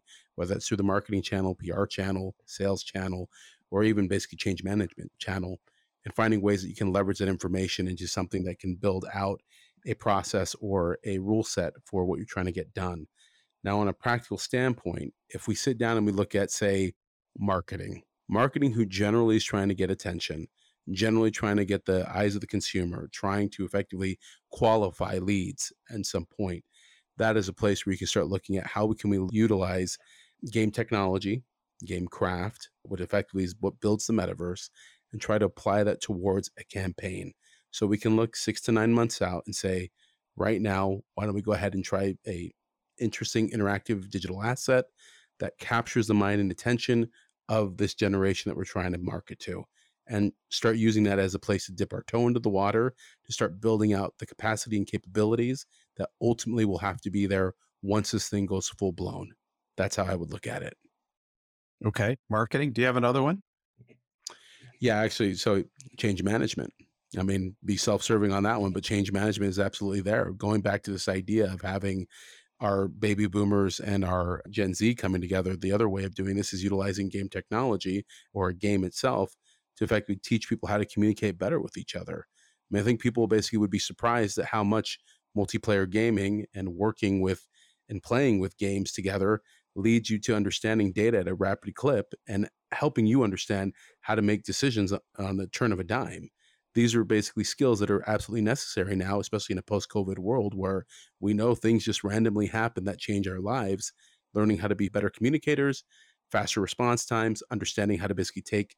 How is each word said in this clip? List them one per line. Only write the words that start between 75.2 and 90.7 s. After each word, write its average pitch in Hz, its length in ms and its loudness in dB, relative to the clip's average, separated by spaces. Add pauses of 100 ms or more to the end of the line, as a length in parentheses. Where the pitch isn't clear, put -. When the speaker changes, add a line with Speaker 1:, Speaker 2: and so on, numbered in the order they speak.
Speaker 1:
together, 92 340 -2
the 95 160 -2
other 107 160 2
way 98 160 -2
of 98 100 -6
doing 98 220 -2
this 104 160 -2
is 90 100 -6
utilizing 98 460 -2
game 98 220 -6
technology 101 760 -2 (300)
or 95 140 0
a 90 60 -2
game 98 300 2
itself 98 500 -2 (420)
to 110 80 -2
effectively 104 320 0
teach - 320 -2
people 113 200 -4
how 104 80 2
to 104 80 2
communicate 104 540 0
better 120 220 0
with - 180 -10
each - 160 -12
other. - 340 -10
I - 460 -12
mean, 101 80 2
I - 20 -2
think 117 160 2
people 117 260 2
basically 107 340 2
would 104 100 2
be 101 80 0
surprised 117 600 0
at - 80 -2
how 107 180 0
much 104 340 0 (380)
multiplayer 101 520 0
gaming 104 680 0
and 95 160 -6
working 98 520 0
with 95 240 0 (420)
and 101 140 -8
playing 120 380 2
with 92 180 -4
games 98 340 -2
together 98 480 0 (360)
leads 113 320 2
you 107 120 0
to 113 160 0
understanding 104 560 2